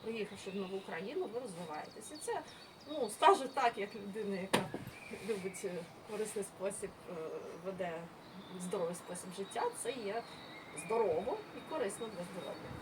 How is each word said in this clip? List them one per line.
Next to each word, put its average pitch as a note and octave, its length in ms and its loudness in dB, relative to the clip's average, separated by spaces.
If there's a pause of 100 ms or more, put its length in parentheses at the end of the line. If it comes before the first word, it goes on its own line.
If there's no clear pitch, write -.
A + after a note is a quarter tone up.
приїхавши G#3 480 -2
в F#3 40 -4
нову F#3+ 240 0
країну, G#3 540 -2
ви A#3 60 0
розвиваєтесь. F3 720 -6
І D4+ 60 -10
це, A4+ 240 0 (480)
ну, C#4+ 200 2
скажу D4 380 10
так, A#3+ 300 6
як G3+ 180 -2
людина, G3+ 400 -2
яка F#3+ 340 4 (600)
любить, F#3+ 340 -2
е, F#3+ 80 0 (400)
корисний G#3 320 -2
спосіб, F#3+ 460 -2 (200)
е, F#3 40 -4 (520)
веде F3+ 280 -2 (680)
здоровий F3+ 340 0
спосіб F3+ 420 -8
життя, G3 260 -2 (200)
це A#3 80 0
є A3+ 320 -2 (600)
здорово G#3 520 4 (200)
і - 160 -8
корисно A#3+ 320 0
для F3+ 180 -4
здоров'я. D#3+ 460 -6 (120)